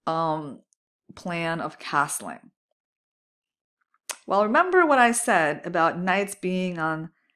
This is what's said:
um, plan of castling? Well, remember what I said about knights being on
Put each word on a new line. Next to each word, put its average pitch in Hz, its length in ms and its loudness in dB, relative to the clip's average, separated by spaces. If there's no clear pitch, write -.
um, 160 540 -4
plan 165 460 -6
of - 180 -10
castling? 143 720 -4
Well, 196 180 2
remember 339 420 4
what 285 120 4
I 240 140 6
said 165 540 0
about 170 320 2
knights 190 360 -2
being 185 440 -4
on 160 320 -4